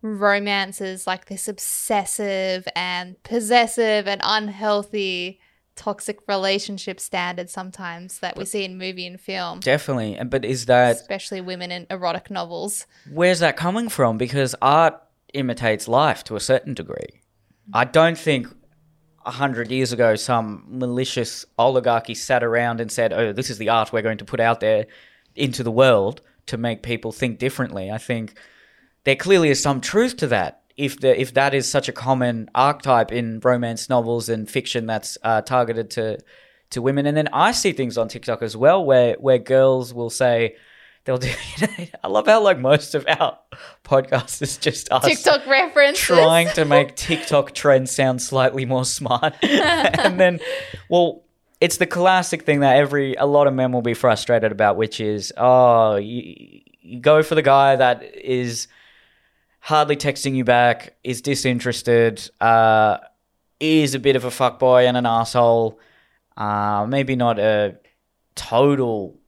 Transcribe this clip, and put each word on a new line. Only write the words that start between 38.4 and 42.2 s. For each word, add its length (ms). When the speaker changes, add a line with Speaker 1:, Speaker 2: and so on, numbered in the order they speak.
Speaker 2:
as 140
well 280
where, 320
where 220
girls 560
will 160
say, 460
they'll 140
do, 120
<laughs> 360
I 40
love 180